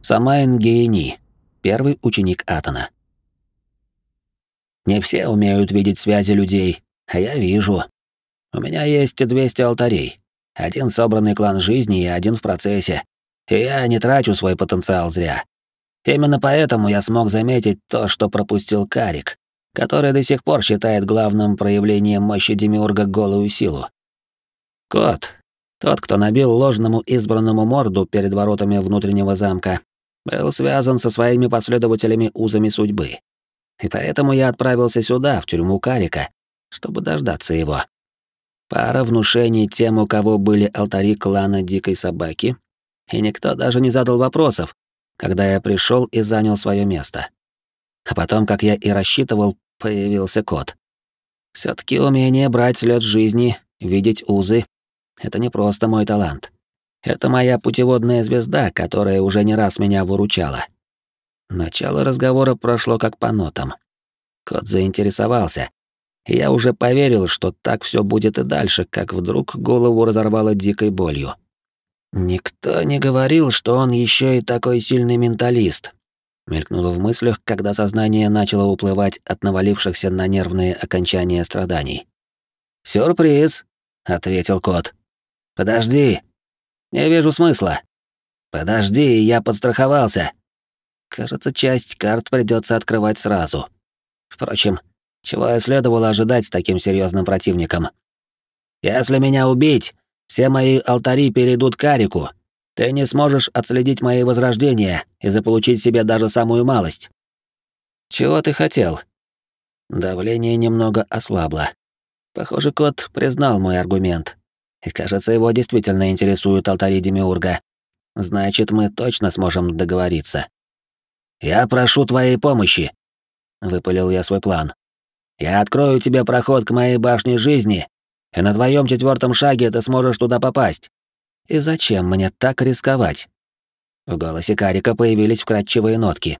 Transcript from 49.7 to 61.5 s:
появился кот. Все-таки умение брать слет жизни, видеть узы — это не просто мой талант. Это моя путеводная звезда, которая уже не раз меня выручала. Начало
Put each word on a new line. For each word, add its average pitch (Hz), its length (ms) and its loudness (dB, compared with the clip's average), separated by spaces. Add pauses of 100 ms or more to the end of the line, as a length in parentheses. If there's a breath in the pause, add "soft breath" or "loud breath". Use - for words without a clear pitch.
появился 101 640 -2
кот. 73 320 -6 (800)
Все-таки - 460 -4
умение 135 500 2
брать 123 300 2
слет 117 240 2
жизни, 110 540 2 (220)
видеть 98 480 0
узы — 101 380 2 (560)
это - 160 -8
не 120 120 -2
просто 104 380 0
мой 110 180 2
талант. 95 460 -4 (520)
Это 127 260 -2
моя 127 300 2
путеводная 123 640 2
звезда, 120 480 -2
которая 98 500 0
уже 101 220 2
не 107 120 2
раз 107 220 0
меня 101 280 0
выручала. 95 600 -2 (840)
Начало 92 540 -4